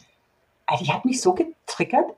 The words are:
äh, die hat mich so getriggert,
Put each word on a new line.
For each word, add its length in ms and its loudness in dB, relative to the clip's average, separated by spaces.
äh, 120 0
die 140 -2
hat 140 -2
mich 160 -2
so 100 4
getriggert, 840 -2